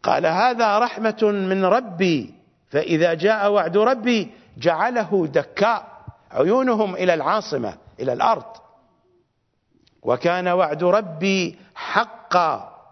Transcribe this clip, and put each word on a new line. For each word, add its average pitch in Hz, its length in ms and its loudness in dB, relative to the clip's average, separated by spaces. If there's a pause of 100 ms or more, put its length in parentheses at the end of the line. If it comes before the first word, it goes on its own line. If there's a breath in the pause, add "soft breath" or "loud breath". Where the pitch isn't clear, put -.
قال: 139 220 0
"هذا 214 540 2
رحمة 220 420 -2
من 196 440 0
ربي، 180 680 0 (360)
فإذا 165 440 0
جاء 202 380 0
وعد 180 260 0
ربي 226 540 0 (260 loud breath)
جعله 175 720 0
دكا"، 196 760 -2 (280)
عيونهم 214 640 0
إلى 180 180 2
العاصمة، 151 640 -2 (220)
إلى 127 140 -2
الأرض. - 440 0 (1400)
"وكان 175 460 -2
وعد 170 360 0
ربي 185 760 0 (160 loud breath)
حقا - 1040 -2 (120)